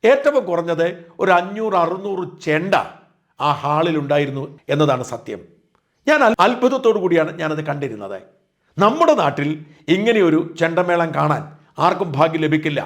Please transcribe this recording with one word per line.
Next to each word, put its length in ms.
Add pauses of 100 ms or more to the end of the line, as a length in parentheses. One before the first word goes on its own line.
(120)
ഏറ്റവും 380
കുറഞ്ഞത് 380 (340)
ഒരു 180
അഞ്ഞൂറ് 440
അറുന്നൂറ് 420 (200)
ചെണ്ട 300 (720)
ആ 40 (100)
ഹാളിൽ 420
ഉണ്ടായിരുന്നു 420 (300)
എന്നതാണ് 380
സത്യം. 300 (640)
ഞാൻ 200
അൽ-, 180
അത്ഭുതത്തോടു 600
കൂടിയാണ് 280 (100)
ഞാനത് 260
കണ്ടിരുന്നത്. 500 (640)
നമ്മുടെ 360
നാട്ടിൽ 300 (460)
ഇങ്ങനെയൊരു 440 (200)
ചെണ്ടമേളം 560
കാണാൻ 280 (420)
ആർക്കും 320
ഭാഗ്യം 280
ലഭിക്കില്ല. 400